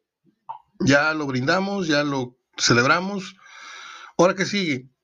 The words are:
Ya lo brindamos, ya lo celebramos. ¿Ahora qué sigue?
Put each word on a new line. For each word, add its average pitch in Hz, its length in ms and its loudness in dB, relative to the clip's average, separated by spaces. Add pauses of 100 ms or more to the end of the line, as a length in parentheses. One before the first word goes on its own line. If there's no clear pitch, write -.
(800)
Ya 143 340 2
lo 151 140 -4
brindamos, 175 600 -2
ya 147 160 2
lo 135 340 -4 (200)
celebramos. 175 800 2 (840)
¿Ahora 180 160 6
qué 190 120 -2
sigue? 151 440 -2 (140)